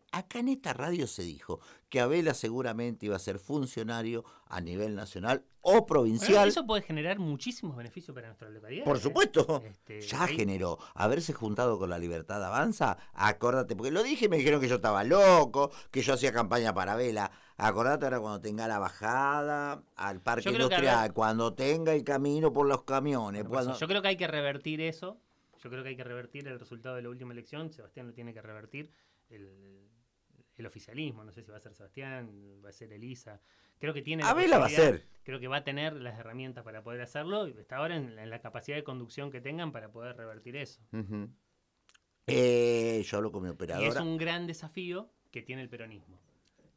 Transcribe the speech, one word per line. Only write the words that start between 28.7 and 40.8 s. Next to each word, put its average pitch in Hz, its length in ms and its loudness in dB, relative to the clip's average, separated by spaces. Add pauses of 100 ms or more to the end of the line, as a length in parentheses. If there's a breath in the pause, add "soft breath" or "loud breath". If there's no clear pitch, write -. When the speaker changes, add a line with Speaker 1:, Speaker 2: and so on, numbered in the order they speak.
Speaker 2:
El, 98 580 -20 (720)
el 113 100 -14
oficialismo, 113 560 -12
no 104 80 -20
sé 117 120 -20
si 104 60 -20
va 107 80 -20
a - 40 -20
ser 104 120 -20
Sebastián, 127 560 -14 (340)
va 101 60 -20
a - 40 -20
ser 110 200 -20
Elisa. 113 480 -16 (380 soft breath)
Creo 151 140 -4
que 143 80 -8
tiene 160 220 -4
la 214 60 4
Speaker 1:
Abela 330 280 6
va 131 80 6
a - 40 2
Speaker 2:
posibilidad, 147 320 6
Speaker 1:
ser. - 60 -20 (160)
Speaker 2:
creo 131 160 -10
que 127 100 -10
va 139 80 0
a 139 80 -4
tener 147 360 -4
las 120 180 -12
herramientas 120 440 -14
para 110 200 -16
poder 120 180 -10
hacerlo. 180 440 -4
Está 123 320 -12
ahora 165 200 -2
en, 120 220 -8
en 110 100 -12
la 113 120 -12
capacidad 123 360 -10
de 151 80 -8
conducción 135 460 -10
que 127 100 -12
tengan 156 320 -6
para 107 180 -14
poder 117 260 -14
revertir 113 400 -14
eso. - 240 -12 (120)